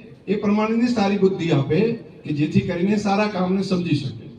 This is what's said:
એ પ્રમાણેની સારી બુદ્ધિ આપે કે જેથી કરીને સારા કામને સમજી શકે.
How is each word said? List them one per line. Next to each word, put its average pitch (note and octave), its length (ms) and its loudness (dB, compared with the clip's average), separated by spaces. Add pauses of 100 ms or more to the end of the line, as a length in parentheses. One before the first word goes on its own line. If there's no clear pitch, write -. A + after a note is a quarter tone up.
(280)
એ G3 80 2
પ્રમાણેની G#3+ 520 2
સારી G3+ 300 2
બુદ્ધિ F3 320 2
આપે C#3+ 300 2 (440)
કે - 80 -6
જેથી D#3 280 2
કરીને F#3 360 0
સારા G3+ 300 0
કામને F#3 360 0
સમજી F3 340 0
શકે. - 300 -6 (120)